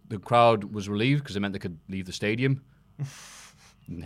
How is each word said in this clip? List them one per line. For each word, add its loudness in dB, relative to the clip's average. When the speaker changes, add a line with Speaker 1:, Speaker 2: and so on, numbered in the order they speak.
Speaker 1:
the -6
crowd 6
was -8
relieved 2
'cause -8
it -2
meant -2
they -6
could -10
leave -6
the -10
stadium. 0
Speaker 2:
<laughs> -8